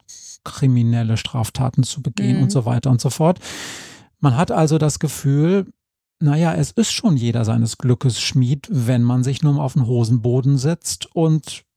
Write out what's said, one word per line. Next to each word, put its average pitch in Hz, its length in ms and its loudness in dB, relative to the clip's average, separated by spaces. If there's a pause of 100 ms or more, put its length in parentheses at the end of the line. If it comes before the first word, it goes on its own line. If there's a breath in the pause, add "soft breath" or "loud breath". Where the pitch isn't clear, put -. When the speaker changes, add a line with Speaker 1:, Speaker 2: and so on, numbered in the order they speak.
(460 loud breath)
Speaker 1:
kriminelle 117 720 0
Straftaten - 640 -2
zu - 180 -8
begehen 127 360 0
Speaker 2:
Mhm. 147 60 2
Speaker 1:
und 127 80 2
so 120 140 0
weiter 120 240 -2
und 123 120 2
so 143 80 -2
fort. 165 300 0 (800 loud breath)
Man 127 180 2
hat 175 140 0
also 160 260 2
das 151 220 -2
Gefühl, 156 680 0 (520)
naja, 160 340 2
es 156 180 -2
ist - 220 0
schon 175 240 0
jeder 117 260 0
seines 117 340 0
Glückes 123 440 0
Schmied, 131 500 -2
wenn 123 320 0
man 123 220 0
sich 135 180 -2
nur 147 180 2
auf 135 120 -4
den 131 140 2
Hosenboden 123 720 2
setzt - 560 -6
und 160 500 -2 (140)